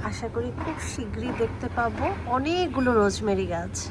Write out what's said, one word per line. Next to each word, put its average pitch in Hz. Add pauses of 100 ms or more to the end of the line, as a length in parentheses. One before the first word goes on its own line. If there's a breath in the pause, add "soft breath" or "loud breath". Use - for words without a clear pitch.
আশা 226
করি 240 (120)
খুব 311 (160)
শীঘ্রই 220 (100)
দেখতে 233 (100)
পাবো 233 (320)
অনেকগুলো 269 (120)
রোজমেরি 196
গাছ। 175 (140)